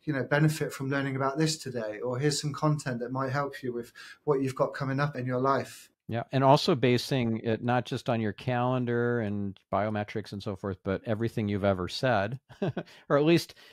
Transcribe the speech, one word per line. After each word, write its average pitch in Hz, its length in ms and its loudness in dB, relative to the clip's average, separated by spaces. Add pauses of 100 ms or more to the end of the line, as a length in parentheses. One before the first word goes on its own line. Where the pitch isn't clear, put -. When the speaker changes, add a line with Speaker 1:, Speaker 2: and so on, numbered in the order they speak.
Speaker 1:
you 147 100 -4
know, 131 100 -2
benefit 147 500 2
from 135 160 -6
learning 139 260 0
about 135 220 0
this 156 200 2
today," 110 420 -6
or, 120 180 -4
"Here's 147 240 0
some 151 100 -4
content 147 480 0
that 120 120 -6
might 131 200 -4
help 139 300 -4
you 127 100 -6
with 120 220 -8 (300)
what 139 180 2
you've 131 140 -2
got 131 180 0
coming 135 260 -2
up 147 160 0
in 127 120 -4
your 127 120 0
life." 127 520 -2 (160)
Speaker 2:
Yeah, 113 240 -4
and 135 120 2
also 143 300 6
basing 123 720 2
it 110 200 0
not 120 220 0
just - 240 -6
on 113 120 0
your 104 120 -2
calendar 120 840 0
and 101 380 -4 (140)
biometrics 104 640 -2
and 101 80 -10
so 104 140 -6
forth, 95 280 -6
but 95 220 0
everything 110 420 -2
you've 101 160 0
ever 92 240 2
said, 113 520 0 (200)
<laughs> - 480 -6
or 147 100 4
at 147 60 4
least 165 300 4 (200)